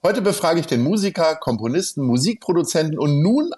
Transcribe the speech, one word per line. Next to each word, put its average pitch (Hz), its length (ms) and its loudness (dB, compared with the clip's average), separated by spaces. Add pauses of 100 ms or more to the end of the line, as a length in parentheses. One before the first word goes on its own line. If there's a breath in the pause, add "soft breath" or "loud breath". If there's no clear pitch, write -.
Heute 202 220 0
befrage 170 360 0
ich 156 60 -2
den 120 160 0
Musiker, 170 540 0
Komponisten, 131 680 -4
Musikproduzenten 160 920 0
und 147 240 2
nun 285 360 2